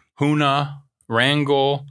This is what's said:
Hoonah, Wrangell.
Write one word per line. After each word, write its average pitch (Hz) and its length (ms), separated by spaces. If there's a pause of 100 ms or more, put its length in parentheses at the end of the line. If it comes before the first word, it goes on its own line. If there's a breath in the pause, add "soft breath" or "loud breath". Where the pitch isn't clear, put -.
(180)
Hoonah, 143 640 (260)
Wrangell. 139 840